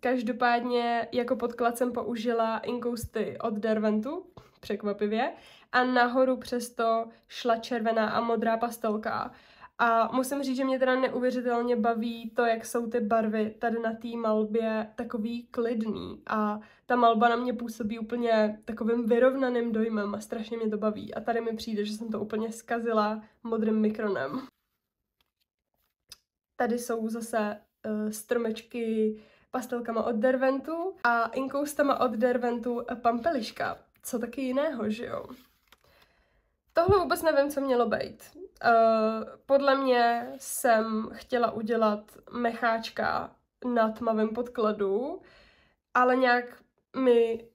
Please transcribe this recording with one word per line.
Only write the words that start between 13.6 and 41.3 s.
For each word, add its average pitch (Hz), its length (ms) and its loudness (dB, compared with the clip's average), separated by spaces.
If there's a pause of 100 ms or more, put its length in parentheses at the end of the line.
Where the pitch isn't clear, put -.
na 226 140 -4
té 226 140 -12
malbě 220 880 0
takový 233 560 -6
klidný. 226 760 -4
A 214 320 -2 (260)
ta 247 100 2
malba 233 340 6
na 233 60 2
mě 247 180 -2
působí 233 460 -6
úplně 220 680 0
takovým 233 400 0
vyrovnaným 247 680 2
dojmem 214 440 -2
a 214 40 -6
strašně 226 380 -8
mě 226 120 -2
to 208 80 -4
baví. 214 360 -4
A - 80 -8
tady 233 200 -2
mi 226 140 -4
přijde, 214 300 -4
že 208 80 -6
jsem 220 160 -10
to 214 100 -4
úplně 214 320 -4
zkazila 220 720 -2 (220)
modrým 220 380 0
mikronem. 214 680 -2 (2000)
Tady 240 240 0
jsou 226 300 -4
zase, 220 520 -2 (220)
eh, 214 280 -2
stromečky 220 1040 -2 (380)
pastelkama 240 500 -4
od 240 120 0
Derwentu 269 880 0
a 233 220 4
inkoustama 277 720 0
od 247 120 2
Derwentu 240 760 0 (160)
Pampeliška. 233 760 0 (260)
Co - 160 -6
taky 240 220 -6
jiného, 254 480 -2
že 220 160 -4
jo? - 200 -8 (1500)
Tohle 370 260 6
vůbec 339 220 0
nevím, 285 300 4
co 285 100 -2
mělo 240 280 2
být. - 340 -4 (400)
Eh, - 60 4 (760)
podle 277 300 4
mě 240 600 2
jsem 226 760 0
chtěla 240 380 -2